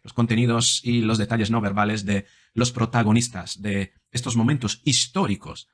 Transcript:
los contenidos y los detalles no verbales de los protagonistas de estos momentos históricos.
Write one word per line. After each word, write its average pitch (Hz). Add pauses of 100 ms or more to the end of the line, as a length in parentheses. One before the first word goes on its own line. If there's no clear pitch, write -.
los -
contenidos 117
y 120
los 110
detalles 107
no 113
verbales 104
de 98 (280)
los 123
protagonistas 117
de 98 (160)
estos 123
momentos 117
históricos. -